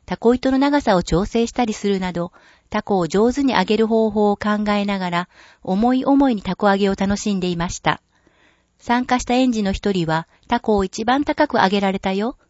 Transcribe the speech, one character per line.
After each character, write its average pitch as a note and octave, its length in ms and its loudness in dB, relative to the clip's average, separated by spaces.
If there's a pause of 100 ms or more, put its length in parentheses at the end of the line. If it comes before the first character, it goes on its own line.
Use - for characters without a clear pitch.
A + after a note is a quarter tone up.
凧 A3+ 300 2
糸 C4 140 -2
の C4 80 2
長 C#4+ 220 2
さ G#3+ 160 2
を F3 60 2
調 E3+ 220 0
整 A#3 220 0
し - 60 -8
た B3 120 -2
り A3 100 -2
す - 140 -4
る G3 100 0
な F#3 140 -4
ど、 F3 200 -8 (380)
凧 G#3 260 -2
を E3+ 120 0
上 G#3+ 240 2
手 C#4 100 -2
に B3+ 120 2
揚 F#3 100 2
げ G#3+ 120 0
る A3 100 2
方 A3 240 0
法 G#3 200 2
を G3+ 60 0
考 G#3 340 -2
え G#3 140 0
な G3+ 140 -2
が F3+ 120 -4
ら、 F3 180 -2 (340)
思 A3 320 0
い C4 100 0
思 C#4 260 4
い A#3 60 0
に F#3+ 60 -10
凧 G3 280 0
揚 G3 60 4
げ G3 120 2
を G3 60 0
楽 G3+ 220 -2
し G#3 180 -2
ん F#3+ 60 -2
で F3+ 80 -2
い F3 80 -4
ま E3+ 120 -2
し - 120 -12
た。 - 200 -2 (760)
参 A#3+ 260 -2
加 B3 140 0
し B3 60 -6
た B3 100 -2
園 B3+ 180 2
児 A3 100 -2
の G3 100 0
一 G3+ 180 -2
人 F3+ 160 0
は、 D#3+ 220 -2 (200)
「凧 A#3 280 0
を G3 80 2
一 G#3+ 200 -6
番 C4 200 0
高 D4+ 240 0
く A#3 100 0
揚 F#3+ 100 4
げ G3 120 0
ら G3 120 0
れ F#3+ 60 -4
た F#3+ 140 -4
よ」 G#3+ 240 -4 (140)